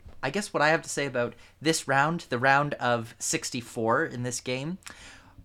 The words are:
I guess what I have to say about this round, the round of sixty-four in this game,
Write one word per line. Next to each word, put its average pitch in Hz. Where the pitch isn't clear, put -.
I 135
guess 208
what 151
I 151
have 160
to -
say 143
about 123
this 160
round, 143
the 127
round 139
of 120
sixty-four 127
in 127
this 123
game, 139